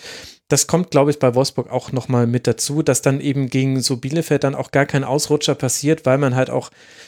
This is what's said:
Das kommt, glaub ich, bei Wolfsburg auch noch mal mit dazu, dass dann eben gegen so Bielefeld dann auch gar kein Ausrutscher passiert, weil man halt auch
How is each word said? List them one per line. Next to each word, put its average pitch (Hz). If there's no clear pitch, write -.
Das 143
kommt, 175
glaub 143
ich, 147
bei 123
Wolfsburg 131
auch 127
noch 127
mal 120
mit 123
dazu, 143
dass 139
dann 139
eben 135
gegen 131
so 127
Bielefeld 147
dann 139
auch -
gar 143
kein 135
Ausrutscher 147
passiert, 147
weil 131
man 131
halt 127
auch 127